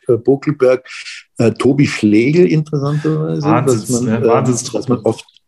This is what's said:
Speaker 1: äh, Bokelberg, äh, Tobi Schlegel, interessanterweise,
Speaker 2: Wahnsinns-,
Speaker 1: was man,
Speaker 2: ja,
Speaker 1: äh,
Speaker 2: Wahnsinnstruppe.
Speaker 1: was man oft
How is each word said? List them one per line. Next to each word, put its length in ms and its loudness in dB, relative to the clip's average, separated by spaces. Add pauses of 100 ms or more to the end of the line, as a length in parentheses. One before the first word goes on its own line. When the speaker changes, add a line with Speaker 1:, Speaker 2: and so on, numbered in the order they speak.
Speaker 1:
äh, 100 2
Bokelberg, 680 0 (520)
äh, 120 2
Tobi 360 2
Schlegel, 580 2
interessanterweise, 960 -2
Speaker 2:
Wahnsinns-, 500 0
Speaker 1:
was 100 0
man, 120 -2
Speaker 2:
ja, 60 0
Speaker 1:
äh, 80 0
Speaker 2:
Wahnsinnstruppe. 520 0
Speaker 1:
was 100 -6
man 100 0
oft 260 -4 (220)